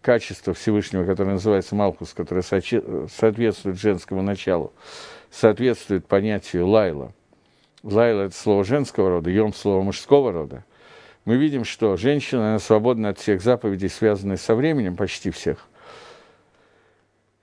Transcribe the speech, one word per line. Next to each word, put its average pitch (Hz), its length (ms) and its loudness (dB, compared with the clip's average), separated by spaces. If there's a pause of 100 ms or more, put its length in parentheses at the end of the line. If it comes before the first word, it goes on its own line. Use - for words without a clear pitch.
качество - 500 0
Всевышнего, 98 540 0
которое 95 260 0
называется 98 420 0
Малхус, 101 380 -2
которое 90 300 -4
соче-, 95 640 -2
соответствует 110 720 0
женскому 95 420 -2
началу, 95 500 -2 (600)
соответствует 107 760 2
понятию 98 600 0
Лайла. 87 440 2 (680)
Лайла — 110 440 2
это 92 100 -10
слово 101 260 2
женского 110 480 0
рода, 87 200 0
Йом — 104 240 2
слово 98 280 0
мужского 120 480 2
рода. 76 340 -8 (600)
Мы 113 120 2
видим, 139 280 0
что 104 320 -2
женщина, 123 540 0
она 110 100 0
свободна 110 480 2
от 98 100 -6
всех 98 240 0
заповедей, 101 460 0
связанных 98 520 0
со - 140 0
временем, 127 400 0
почти 92 380 -4
всех. - 340 -6 (1800)